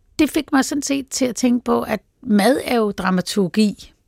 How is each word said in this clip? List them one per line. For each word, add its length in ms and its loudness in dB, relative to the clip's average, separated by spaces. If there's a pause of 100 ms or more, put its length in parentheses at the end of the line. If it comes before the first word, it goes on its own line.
(180)
det 120 4
fik 220 -4
mig 120 2
sådan 180 -6
set 260 -4
til 160 -2
at 120 -4
tænke 280 0
på, 180 0
at 180 -4 (220)
mad 420 2
er 120 -2
jo 140 2
dramaturgi. 1040 0 (160)